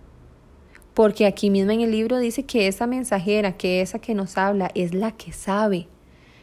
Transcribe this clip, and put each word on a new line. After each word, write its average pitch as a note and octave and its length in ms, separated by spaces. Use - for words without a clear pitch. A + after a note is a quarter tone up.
Porque G#3+ 320
aquí G3+ 220
mismo G3 220
en A3+ 100
el A3+ 120
libro A3+ 260
dice B3 260
que G#3+ 220
esa G3 220
mensajera, G#3 680
que F#3 240
esa F#3 200
que A3+ 140
nos G3 220
habla, G3 380
es F3 200
la G#3+ 180
que - 200
sabe. G3 540